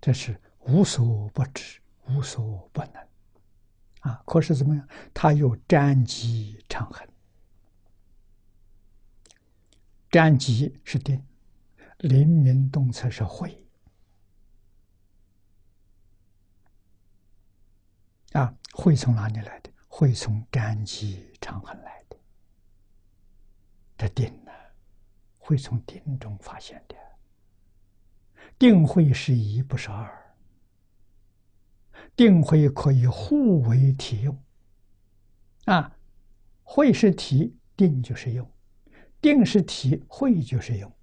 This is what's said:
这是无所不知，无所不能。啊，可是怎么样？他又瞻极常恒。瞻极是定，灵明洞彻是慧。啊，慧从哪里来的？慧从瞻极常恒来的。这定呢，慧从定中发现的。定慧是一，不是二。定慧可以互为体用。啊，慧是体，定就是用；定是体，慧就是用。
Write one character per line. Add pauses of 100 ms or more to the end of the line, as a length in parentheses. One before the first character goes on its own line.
这
是 (220)
无
所
不
知， (280)
无
所
不
能。 (920)
啊，
可
是
怎
么
样？ (280)
他
又
瞻
极
常
恒。 (3000)
瞻
极
是
定， (760)
灵
明
洞
彻
是
慧。 (4000)
啊， (160)
慧
从
哪
里
来
的？ (160)
慧
从
瞻
极
常
恒
来
的。 (1800)
这
定
呢， (880)
慧
从
定
中
发
现
的。 (1600)
定
慧
是
一，
不
是
二。 (1800)
定
慧
可
以
互
为
体
用。 (1200)
啊， (680)
慧
是
体， (180)
定
就
是
用； (720)
定
是
体，
慧
就
是
用。 (120)